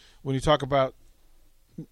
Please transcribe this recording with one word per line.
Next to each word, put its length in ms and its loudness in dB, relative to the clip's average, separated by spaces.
When 120 -2
you 60 -2
talk 200 2
about 320 0
n-, 120 -16